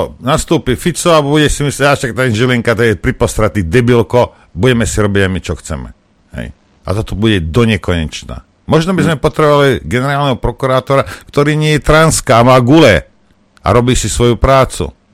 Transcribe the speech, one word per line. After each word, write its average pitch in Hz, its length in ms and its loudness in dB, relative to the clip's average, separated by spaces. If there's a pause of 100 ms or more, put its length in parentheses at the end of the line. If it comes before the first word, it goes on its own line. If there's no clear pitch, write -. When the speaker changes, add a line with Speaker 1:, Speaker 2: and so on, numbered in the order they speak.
(200)
Speaker 1:
Nastúpi 139 560 -2
Fico - 320 -4
a 160 120 4
bude 147 280 0
si - 120 -4
myslieť, 143 240 -4
„A 147 80 2
však 131 200 -4
ten 123 200 -2
Žilinka, 117 400 0
to 110 120 0
je 110 120 2
pripostratý 107 680 -2
debilko, 120 680 2 (200)
budeme 117 320 0
si - 120 -6
robiť 101 240 0
aj 95 80 2
my, 92 120 -4
čo 82 140 -8
chceme.“ 67 340 -12 (440)
Hej. 58 140 -10 (380)
A - 80 -12
toto 104 200 -6
bude 101 300 0
do 80 220 0
nekonečna. 87 800 -4 (200)
Možno 165 280 0
by 170 120 0
sme 160 120 0
Speaker 2:
Hm. 120 40 -10
Speaker 1:
potrebovali 147 500 2 (140)
generálneho 139 520 -2
prokurátora, 131 680 -2 (240)
ktorý 147 240 0
nie 151 240 0
je 123 80 -4
transka 151 560 2
a - 20 4
má 127 220 6
gule 123 400 4 (560)
a - 80 -4
robí 120 240 2
si 117 160 -2
svoju 120 280 0
prácu, 131 520 0 (260)